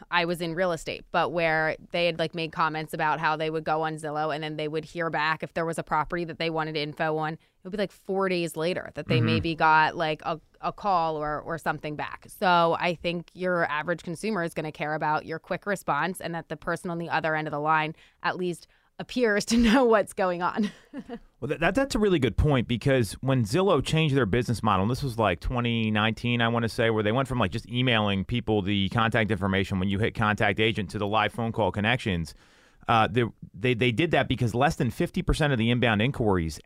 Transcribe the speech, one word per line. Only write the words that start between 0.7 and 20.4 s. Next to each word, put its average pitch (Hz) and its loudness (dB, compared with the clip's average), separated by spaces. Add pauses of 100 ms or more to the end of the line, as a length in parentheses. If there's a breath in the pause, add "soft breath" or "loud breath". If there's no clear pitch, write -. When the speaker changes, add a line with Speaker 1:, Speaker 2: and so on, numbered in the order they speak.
Speaker 1:
estate, - -6
but 160 2
where 160 0 (160)
they 175 0
had, 165 -2
like, 160 -2
made 165 -6
comments 160 -2
about 156 0
how 156 0
they 160 -2
would 156 -4
go 156 0
on 156 -4
Zillow 151 -4
and 156 -6
then 156 -6
they 151 -4
would 151 -4
hear 165 -6
back 156 0
if 156 -12
there 170 -2
was 165 -4
a 170 -6
property 170 -2
that 160 -12
they 165 0
wanted 156 -4
info 151 -2
on. 156 -4
It 156 -12 (240)
would 185 -12
be, 202 -6
like, 196 -2
four 190 -2
days 175 -2
later 170 -2
that - -10
they 160 2
Speaker 2:
Mm-hmm. 117 4
Speaker 1:
maybe 160 0
got, 156 6
like, 156 -2
a, 160 -4 (200)
a 170 -4
call 165 0
or, 151 -4
or 160 -8
something 151 -6
back. 139 -10
So 170 4
I 170 0
think 175 -6
your 180 0
average 151 -4
consumer 180 -4
is 170 -4
gonna 156 -6
care 151 -4
about 156 0
your 160 -6
quick - -8
response 170 -2
and 165 -6
that 165 -10
the 156 -6
person 175 -6
on 170 -4
the 170 -6
other 156 0
end 156 -4
of 147 -6
the 147 -4
line 156 0 (280 soft breath)
at 143 -2
least 180 -6 (300)
appears 214 0
to 233 0
<laughs> - -
know 240 6
what's 220 4
going 180 -2